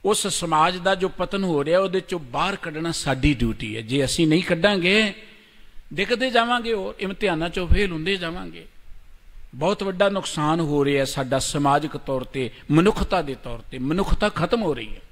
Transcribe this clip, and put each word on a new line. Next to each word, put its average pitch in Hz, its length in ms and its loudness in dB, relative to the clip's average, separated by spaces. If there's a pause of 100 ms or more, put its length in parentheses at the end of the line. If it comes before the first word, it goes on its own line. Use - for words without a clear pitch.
ਉਸ 202 220 2
ਸਮਾਜ 170 500 2
ਦਾ 190 180 2
ਜੋ 185 140 -2
ਪਤਨ 190 340 -4
ਹੋ 156 200 2
ਰਿਹਾ, 170 160 4
ਉਹਦੇ 190 200 0
ਚੋਂ 180 200 -6
ਬਾਹਰ 151 360 -2
ਕੱਢਣਾ 160 360 -6
ਸਾਡੀ 143 420 2
ਡਿਊਟੀ 110 420 -2
ਹੈ। 117 60 -6
ਜੇ 131 240 0
ਅਸੀਂ 165 220 2
ਨਹੀਂ 165 160 4
ਕੱਢਾਂਗੇ, 196 720 2 (800)
ਡਿੱਗਦੇ 208 360 0
ਜਾਵਾਂਗੇ, 233 440 2
ਹੋਰ 196 260 -4
ਇਮਤਿਹਾਨਾਂ 185 500 -2
ਚੋਂ 180 180 -4
ਫੇਲ 185 240 2
ਹੁੰਦੇ 170 260 -2
ਜਾਵਾਂਗੇ। 175 500 -10 (880)
ਬਹੁਤ 185 280 -2
ਵੱਡਾ 196 260 2
ਨੁਕਸਾਨ 170 500 0
ਹੋ 147 260 2
ਰਿਹਾ 139 200 4
ਸਾਡਾ 135 340 -2
ਸਮਾਜਿਕ 143 580 2
ਤੌਰ 131 260 -4
ਤੇ, 127 280 -4 (200)
ਮਨੁੱਖਤਾ 185 500 4
ਦੇ 139 140 -4
ਤੌਰ 120 240 -10
ਤੇ। 131 200 -12
ਮਨੁੱਖਤਾ 180 500 2
ਖਤਮ 208 320 0
ਹੋ 160 120 0
ਰਹੀ 113 220 -6
ਹੈ। - 60 -18 (100)